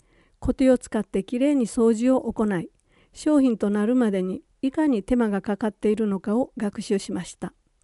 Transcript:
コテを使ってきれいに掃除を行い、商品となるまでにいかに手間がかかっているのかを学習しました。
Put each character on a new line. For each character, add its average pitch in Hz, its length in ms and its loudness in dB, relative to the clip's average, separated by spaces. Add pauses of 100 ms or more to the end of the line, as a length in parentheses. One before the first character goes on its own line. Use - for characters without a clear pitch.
(400)
コ - 140 -2
テ 262 160 4
を 247 80 6
使 - 200 -6
っ 202 60 -4
て 196 180 -4
き 247 160 -6
れ 277 140 2
い - 20 2
に 254 120 2
掃 226 280 2
除 247 220 2
を 233 160 -2
行 - 140 -2
い、 190 240 -2 (420)
商 302 280 2
品 247 160 4
と 208 140 0
な 208 160 0
る 247 80 2
ま 240 160 2
で 190 120 -2
に 185 200 -6 (180)
い 269 120 -2
か 311 140 0
に 233 160 2
手 - 120 -2
間 240 140 2
が 202 120 -2
か 202 160 -4
か 220 120 -4
っ 202 40 -4
て 214 200 0
い 208 40 0
る 220 100 -2
の 196 140 -2
か 208 160 -2
を 262 200 -2
学 220 260 -6
習 196 160 -2
し - 140 -8
ま 185 100 -6
し - 140 -16
た。 - 160 -12 (320)